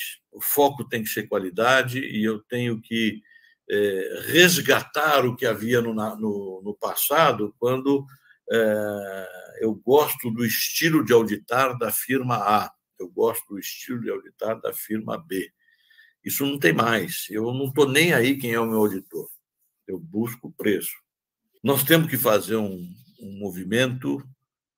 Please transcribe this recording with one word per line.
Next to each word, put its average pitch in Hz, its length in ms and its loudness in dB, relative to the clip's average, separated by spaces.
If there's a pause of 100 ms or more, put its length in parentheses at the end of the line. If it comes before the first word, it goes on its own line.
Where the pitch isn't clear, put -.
(320)
O 101 80 -18
foco 131 480 2
tem 117 160 -4
que 107 60 -6
ser 107 180 -4
qualidade 120 720 2
e 110 240 -2
eu 110 200 0
tenho 120 360 -4
que, 113 420 -2 (480)
é, 98 580 0
resgatar 147 960 4
o 123 100 0
que 131 100 -2
havia 117 360 2
no, 113 120 -2
na, 107 220 -4
no, 101 480 -6
no 104 120 -6
passado, 113 840 0
quando, 131 460 0 (440)
é, 104 800 0 (340)
eu 110 120 2
gosto 127 580 4
do 117 140 -2
estilo 156 580 0
de 113 80 2
auditar 120 640 4
da 117 140 -2
firma 127 460 0
A, 104 340 2 (260)
eu 92 120 -12
gosto 110 400 0
do 101 100 -10
estilo - 400 -10
de 107 120 -6
auditar 107 500 -8
da - 100 -6
firma 110 460 -6
B. 92 340 -8 (720)
Isso - 220 -4
não 139 140 -2
tem 139 120 -6
mais. 113 600 -2
Eu 110 200 -6
não 131 220 -6
tô 147 140 2
nem 156 260 2
aí 135 240 2
quem 120 160 -4
é 117 60 0
o 117 80 0
meu 110 100 0
auditor. 95 500 -2 (600)
Eu 92 100 -8
busco 95 520 -6
o - 20 -20
preço. - 440 -2 (680)
Nós 135 200 2
temos 160 240 4
que - 80 -4
fazer 110 420 2
um, 92 360 -6 (260)
um 98 200 -16
movimento 127 840 -4 (540)